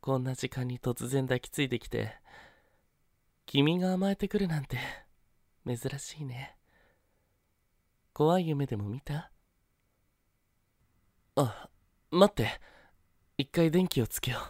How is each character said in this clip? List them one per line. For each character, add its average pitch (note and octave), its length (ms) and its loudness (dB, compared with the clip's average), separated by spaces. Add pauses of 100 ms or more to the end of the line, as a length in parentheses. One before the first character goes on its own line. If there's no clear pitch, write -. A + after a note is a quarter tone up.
こ C3+ 180 0
ん B2+ 60 -2
な C3 100 -2
時 B2+ 140 -6
間 B2+ 180 -6
に B2 140 -8
突 A#2+ 260 -4
然 C3+ 180 0
抱 B2+ 140 0
き - 100 -10
つ - 140 -2
い C3+ 60 0
て B2 100 -2
き - 80 -10
て。 A2 300 -4 (1300)
君 D3+ 320 4
が F#3 140 0
甘 F#3+ 180 2
え G3 60 0
て G3+ 100 -4
く G3+ 140 0
る G3 80 0
な D#3+ 100 0
ん C#3 60 -4
て、 B2+ 140 -6 (880)
珍 B2 120 -2 (240)
し - 200 -14
い D3 40 -6
ね。 B2+ 320 -12 (1600)
怖 E3 280 4
い E3+ 80 -2
夢 C#3+ 180 0
で A#2+ 100 -4
も G2+ 120 -4
見 A#2+ 120 -6
た？ D3 300 -8 (2000)
あ、 C3 320 0 (420)
待 F#3+ 200 8
っ - 40 -20
て。 - 260 -2 (760)
一 C3+ 80 0
回 E3 240 4
電 F3+ 160 4
気 C3 160 0
を G#2+ 60 0
つ - 120 -6
け B2+ 120 -4
よ A#2 60 -4
う。 - 120 -6